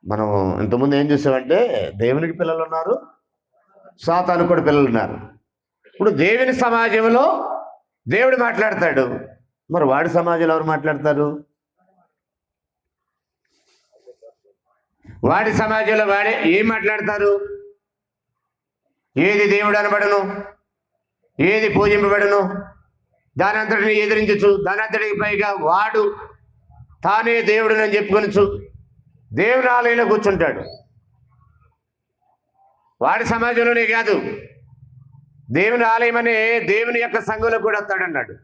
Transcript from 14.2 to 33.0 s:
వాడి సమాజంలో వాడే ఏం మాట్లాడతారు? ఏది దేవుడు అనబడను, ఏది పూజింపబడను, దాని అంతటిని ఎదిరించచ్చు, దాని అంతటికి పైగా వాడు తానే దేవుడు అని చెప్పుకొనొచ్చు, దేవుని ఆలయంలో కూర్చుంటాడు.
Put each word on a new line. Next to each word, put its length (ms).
వాడి 280
సమాజంలో 540
వాడే 380
ఏం 240
మాట్లాడతారు? 720
ఏది 340
దేవుడు 280
అనబడను, 640
ఏది 340
పూజింపబడను, 880
దాని 200
అంతటిని 360
ఎదిరించచ్చు, 680
దాని 180
అంతటికి 400
పైగా 380
వాడు 560
తానే 380
దేవుడు 320
అని 220
చెప్పుకొనొచ్చు, 680
దేవుని 360
ఆలయంలో 360
కూర్చుంటాడు. 580